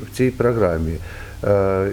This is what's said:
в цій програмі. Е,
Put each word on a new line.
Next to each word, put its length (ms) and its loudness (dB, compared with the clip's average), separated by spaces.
в 40 -16
цій 140 2
програмі. 640 2
Е, 480 2